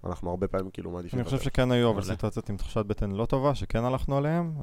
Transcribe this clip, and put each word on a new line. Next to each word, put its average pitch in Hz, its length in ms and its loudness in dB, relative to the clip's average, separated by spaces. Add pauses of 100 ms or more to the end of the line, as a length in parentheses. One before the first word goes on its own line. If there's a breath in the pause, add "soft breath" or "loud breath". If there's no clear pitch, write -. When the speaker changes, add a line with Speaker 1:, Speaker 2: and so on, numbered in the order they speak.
Speaker 1:
אנחנו 90 260 -4
הרבה 92 180 0
פעמים, 95 220 -4
כאילו, 87 200 -10
מעדיפים 87 280 -6
Speaker 2:
אני 120 60 0
חושב 135 120 0
Speaker 1:
לוותר. 131 140 -2
Speaker 2:
שכן 127 220 4
היו, 120 180 6
אבל 104 100 2
Speaker 3:
מעולה. 98 140 -2
Speaker 2:
סיטואציות - 340 -4
עם 101 80 -4
תחושת - 300 -2
בטן 101 240 0
לא 104 160 0
טובה, 139 280 2
שכן 113 300 0
הלכנו 131 320 0
עליהם, 160 360 0 (100)